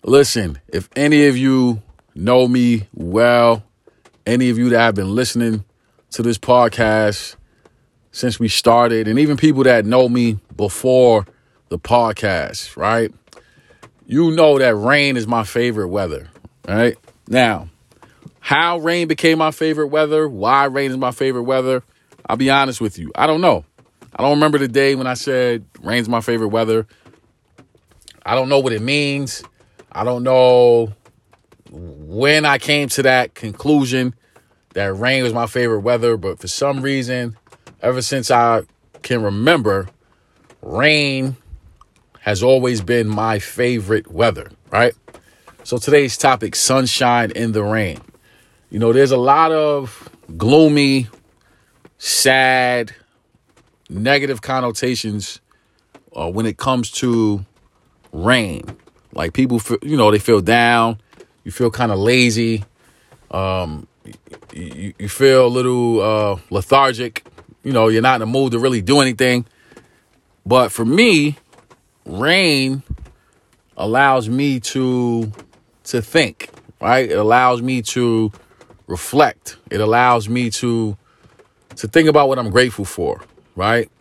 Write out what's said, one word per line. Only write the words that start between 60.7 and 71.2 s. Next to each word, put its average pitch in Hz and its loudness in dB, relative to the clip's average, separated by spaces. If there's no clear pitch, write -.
You 98 -14
feel 120 -2
kinda 113 -2
lazy. 113 0
Um, 90 -6
y-, 53 -20
y-, 82 -14
you 101 -8
feel 131 4
a - 2
little, 123 0
uh, 104 -2
lethargic. 120 0
You 139 -6
know, 113 2
you're 113 2
not 131 4
in 117 -4
the - -6
mood 127 0
to 117 -2
really 127 0
do 135 2
anything. 123 0
But 120 2
for 113 -4
me, 151 2